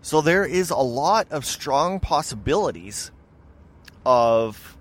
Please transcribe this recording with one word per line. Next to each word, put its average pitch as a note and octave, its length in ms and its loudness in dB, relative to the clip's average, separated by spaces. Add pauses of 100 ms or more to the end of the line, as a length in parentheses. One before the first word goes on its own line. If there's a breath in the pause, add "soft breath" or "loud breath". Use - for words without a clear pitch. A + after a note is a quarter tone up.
So D#3 180 2
there E3+ 240 4
is F#3 260 -2
a - 60 -2
lot C#3 540 0
of C#3+ 140 -6
strong D#3+ 560 -2
possibilities C3+ 1080 -4 (960)
of A2+ 760 2